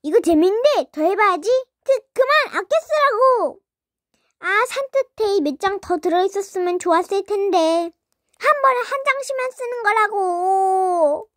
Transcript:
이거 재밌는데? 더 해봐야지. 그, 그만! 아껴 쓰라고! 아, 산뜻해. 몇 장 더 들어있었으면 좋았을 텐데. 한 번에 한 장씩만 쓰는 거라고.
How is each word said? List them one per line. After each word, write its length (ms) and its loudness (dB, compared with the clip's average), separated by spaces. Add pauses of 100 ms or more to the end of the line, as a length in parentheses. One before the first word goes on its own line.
이거 180 0
재밌는데? 720 2
더 100 -6
해봐야지. 480 0 (340)
그, 80 -2 (220)
그만! 160 2 (280)
아껴 100 -4 (140)
쓰라고! 800 0 (800)
아, 280 0
산뜻해. 760 -2
몇 180 -4
장 200 -2
더 180 -4
들어있었으면 800 -2
좋았을 460 0
텐데. 320 -2
한 1040 -2
번에 180 2
한 260 -6
장씩만 460 -4
쓰는 320 -8
거라고. 1500 0